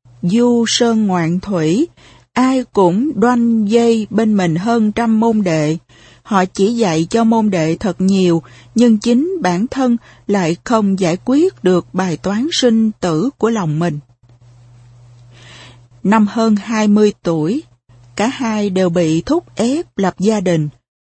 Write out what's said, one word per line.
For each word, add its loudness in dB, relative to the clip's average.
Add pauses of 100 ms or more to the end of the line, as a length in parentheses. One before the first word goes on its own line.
(220)
du 2
sơn 0
ngoạn 0
thủy, -2 (440)
ai 0
cũng 0
đoanh 2
dây 2
bên 0
mình 0
hơn 0
trăm 0
môn 0
đệ. 0 (440)
Họ 0
chỉ -2
dạy 0
cho 0
môn 2
đệ 0
thật -4
nhiều, 2 (320)
nhưng 4
chính 0
bản -2
thân -2 (300)
lại -2
không 0
giải 0
quyết 0
được 2
bài -2
toán -4
sinh 2 (100)
tử -2
của 0
lòng -2
mình. -2 (2000)
Năm 2
hơn 0
hai -2
mươi 4 (100)
tuổi, -2 (540)
cả -2
hai -4
đều 0
bị 0
thúc -4
ép -4
lập -2
gia 0
đình, 0 (440)